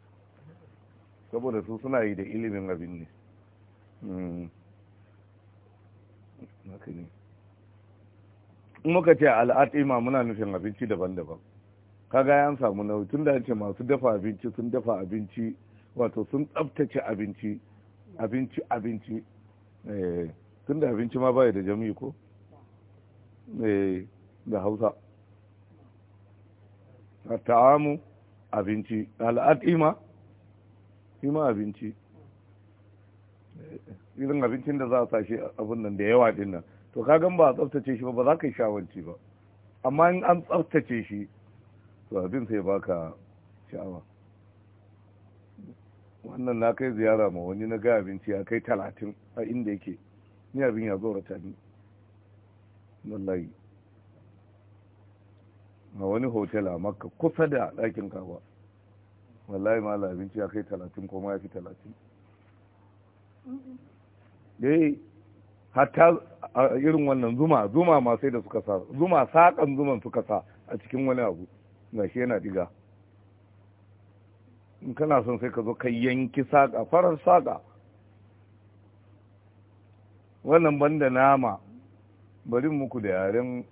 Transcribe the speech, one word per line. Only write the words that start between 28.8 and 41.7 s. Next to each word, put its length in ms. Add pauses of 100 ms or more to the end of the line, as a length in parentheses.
Al'atima, 800 (1200)
shi 80
ma 200
abinci. 460 (1700)
Eh, 180 (400)
irin 240
abincin 360
da 100
za 140
a 60
sa 160
shi 140 (180)
abun 260
nan 140
da 80
yawa 280
din 180
nan. 140 (280)
To, 100
ka 160
gan 180
ba 120
a 60
tsaftace 420
shi 80
ba, 80
ba 120
za 120
ka 100
yi 60
shawanci 520
ba. 100 (680)
Amma 280
in 140
an 200
tsaftace 600
shi, 200 (840)